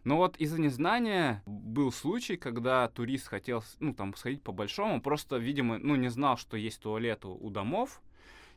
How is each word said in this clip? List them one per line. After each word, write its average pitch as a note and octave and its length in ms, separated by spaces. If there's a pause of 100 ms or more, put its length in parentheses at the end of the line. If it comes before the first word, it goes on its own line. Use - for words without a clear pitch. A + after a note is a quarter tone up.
Но C#3+ 140
вот F3+ 200
из-за D#3 220
незнания D#3+ 840
был A2 460
случай, G3 440
когда B2 520
турист B2 400
хотел A2+ 340
с-, - 180
ну, D3 140
там, G2 220
сходить C#3 260
по-большому, A2 540
он C3 60
просто, C#3+ 360
видимо, B2 400
ну, C#3+ 180
не B2+ 140
знал, B2+ 280
что - 200
есть A2 240
туалет A2 440
у, F#2 100
у G#2 160
домов, A#2+ 500 (560)